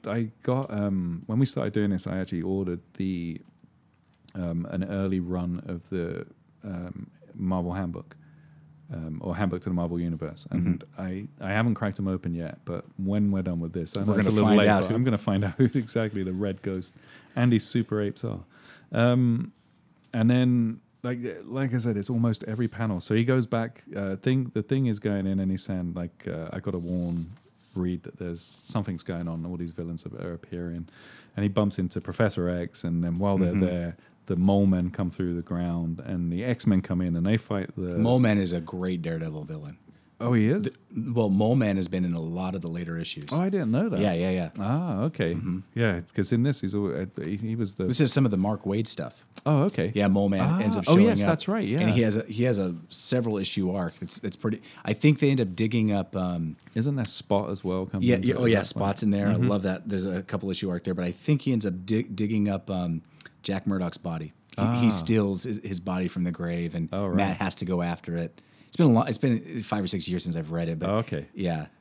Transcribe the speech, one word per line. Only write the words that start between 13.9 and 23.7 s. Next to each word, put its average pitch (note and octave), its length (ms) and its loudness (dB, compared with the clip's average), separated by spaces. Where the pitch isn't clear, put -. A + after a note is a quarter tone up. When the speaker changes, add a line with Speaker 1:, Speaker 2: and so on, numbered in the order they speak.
Speaker 1:
I G2+ 80 0
know G#2 100 4
Speaker 2:
We're G2 60 4
Speaker 1:
it's G2+ 80 4
a - 40 4
Speaker 2:
gonna G#2+ 40 2
Speaker 1:
little G#2 140 6
Speaker 2:
find G#2 100 8
Speaker 1:
late, G#2 80 8
Speaker 2:
out G2+ 140 6
Speaker 1:
but F#2 80 0
Speaker 2:
who G#2+ 60 0
Speaker 1:
I'm A#2+ 80 2
gonna A#2+ 140 2
find G2+ 280 0
out F#2 80 -2
<laughs> - 40 -20
who C3 80 6
exactly A2 480 -2
the F#2 100 -4
Red G2 280 -2
Ghost F#2 320 -6
and A#2+ 180 4
his G#2+ 140 4
Super A2 340 0
Apes G2+ 220 -4
are. G#2+ 160 -4
Um, A#2+ 600 4
and A2+ 160 4
then, B2 520 4
like, B2 160 -4
like B2+ 280 -4
I B2+ 40 2
said, A2+ 200 0
it's G2+ 120 -4
almost A#2 360 2
every A2 220 -2
panel. G#2+ 320 -4
So - 160 -2
he A#2 80 4
goes B2+ 240 2
back, A2+ 360 -4